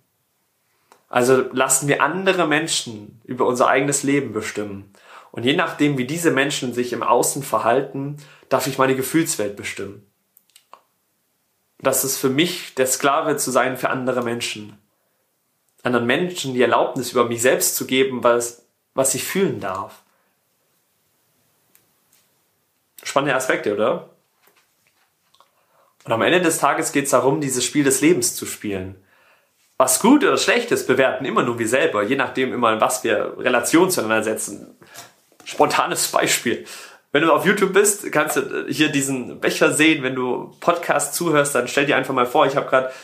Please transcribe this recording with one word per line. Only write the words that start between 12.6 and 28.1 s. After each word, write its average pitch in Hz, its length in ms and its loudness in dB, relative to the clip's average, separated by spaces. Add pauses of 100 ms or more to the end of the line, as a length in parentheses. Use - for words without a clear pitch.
der 131 100 2
Sklave 147 520 0
zu - 120 -4
sein 127 260 2
für - 140 -2
andere 127 340 -2
Menschen. 117 540 -8 (1040)
Anderen 123 220 0
Menschen 135 480 -2
die 123 80 0
Erlaubnis 120 500 0
über 120 140 2
mich 117 160 -4
selbst 143 340 2
zu 120 120 -6
geben, 127 360 0
was, 120 440 0 (260)
was 135 220 0
ich 123 80 -6
fühlen 165 360 -2
darf. 98 440 -10 (3000)
Spannende 139 320 -2
Aspekte, 131 380 -2
oder? 120 360 -2 (2000)
Und - 60 -4
am 113 100 0
Ende 156 200 2
des 160 180 -2
Tages 156 320 0
geht's 139 200 0
darum, 135 300 2
dieses 123 240 -2
Spiel 147 180 -2
des 135 180 2
Lebens - 340 2